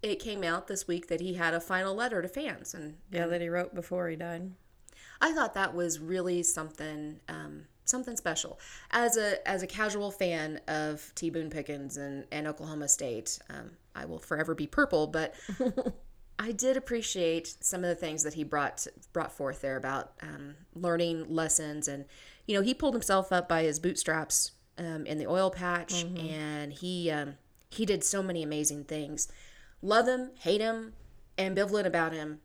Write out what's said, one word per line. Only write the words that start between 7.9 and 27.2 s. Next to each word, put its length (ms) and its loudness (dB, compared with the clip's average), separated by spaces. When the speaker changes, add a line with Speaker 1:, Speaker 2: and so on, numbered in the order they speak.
Speaker 1:
special. 420 -2
As 260 6
a, 280 2
as 160 0
a 40 -4
casual 440 0
fan 580 -2
of 460 -2
T 140 -2
Boone 220 -2
Pickens 480 -6
and, 340 -6
and 140 -4
Oklahoma 420 -6
State, 500 2
um, 220 -12
I 120 -8
will 140 -8
forever 340 -2
be 120 -4
purple, 400 4
but 280 -2
Speaker 2:
<laughs> 800 -4
Speaker 1:
I 140 -2
did 260 4
appreciate 840 0
some 240 0
of 60 2
the 40 4
things 280 -2
that 100 0
he 120 0
brought, 420 0
brought 200 0
forth 280 -4
there 160 -2
about, 360 -2
um, 320 -12
learning 540 2
lessons. 580 2
And, 200 -6
you 80 0
know, 80 4
he 100 4
pulled 220 2
himself 360 4
up 160 4
by 180 4
his 140 2
bootstraps, 720 2
um, 260 -6
in 140 -2
the 80 -2
oil 240 4
patch, 420 -2
Speaker 2:
Mm-hmm. 100 -4
Speaker 1:
and 420 -4
he, 380 0
um, 240 -2